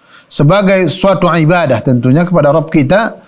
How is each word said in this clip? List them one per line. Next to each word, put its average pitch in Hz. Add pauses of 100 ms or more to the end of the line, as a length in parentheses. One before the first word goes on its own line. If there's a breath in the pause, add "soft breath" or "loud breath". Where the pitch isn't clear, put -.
(260 soft breath)
sebagai 185
suatu 185
ibadah 160
tentunya 127
kepada 151
Rabb 151
kita, 170